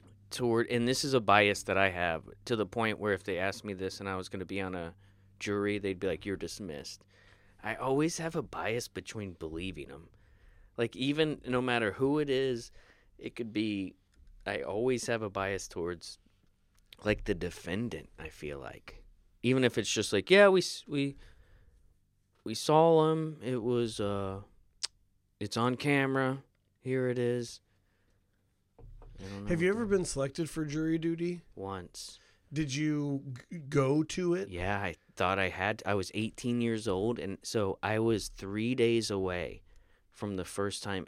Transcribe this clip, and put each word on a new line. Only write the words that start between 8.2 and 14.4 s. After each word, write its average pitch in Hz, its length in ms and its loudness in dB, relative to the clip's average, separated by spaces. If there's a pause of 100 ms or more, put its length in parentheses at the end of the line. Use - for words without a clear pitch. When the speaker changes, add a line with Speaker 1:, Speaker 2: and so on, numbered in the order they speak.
Speaker 1:
a 156 60 -2
bias 113 460 -4
between 98 460 -10
believing 82 580 -8
'em. 76 180 -18 (680)
Like, 117 200 -2
even 147 500 0
no 123 160 0
matter 117 320 2
who 139 260 2
it 147 100 0
is, 131 420 0 (460)
it - 180 -12
could 113 160 -8
be, 104 440 -2 (500)